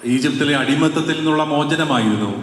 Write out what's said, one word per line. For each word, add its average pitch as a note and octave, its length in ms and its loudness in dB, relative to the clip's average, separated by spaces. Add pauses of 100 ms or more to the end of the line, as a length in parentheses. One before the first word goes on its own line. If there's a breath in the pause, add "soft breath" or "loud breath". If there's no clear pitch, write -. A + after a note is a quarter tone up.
(160)
ഈജിപ്തിലെ C#3+ 480 0
അടിമത്തത്തിൽ D#3 540 0
നിന്നുള്ള D#3 260 0
മോചനമായിരുന്നു C#3+ 1000 0